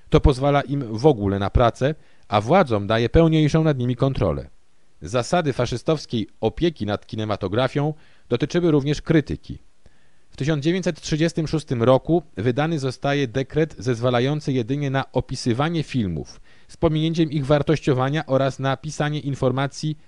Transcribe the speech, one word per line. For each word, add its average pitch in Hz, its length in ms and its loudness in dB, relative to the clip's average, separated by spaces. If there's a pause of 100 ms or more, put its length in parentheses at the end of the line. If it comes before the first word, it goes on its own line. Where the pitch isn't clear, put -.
(100)
To 151 100 4
pozwala 139 420 4
im 127 360 -6
w 123 80 2
ogóle 101 320 4
na 98 120 -2
pracę, 123 440 2 (340)
a 107 120 2
władzom 117 460 2
daje 113 220 2
pełniejszą 160 560 4
nad 151 140 0
nimi 123 180 -2
kontrolę. 98 540 -2 (520)
Zasady 127 500 -2
faszystowskiej 123 760 -4 (120)
opieki 113 460 -2
nad 101 200 -4
kinematografią 110 880 -2 (340)
dotyczyły 165 420 0
również 147 320 0
krytyki. - 560 -2 (720)
W - 60 -20
tysiąc 143 280 -2
dziewięćset 175 360 -2
trzydziestym 160 480 -2
szóstym 131 340 -4
roku 131 400 4 (140)
wydany 135 420 0
zostaje 139 500 -2
dekret 135 500 -4
zezwalający 127 760 0
jedynie 135 380 -2
na 135 220 -4
opisywanie 135 680 -2
filmów, 87 580 -4 (280)
z - 80 -20
pominięciem 160 540 0
ich 139 160 -2
wartościowania 143 800 0
oraz 135 320 0
na 135 180 -2
pisanie 151 440 -4
informacji 135 880 -2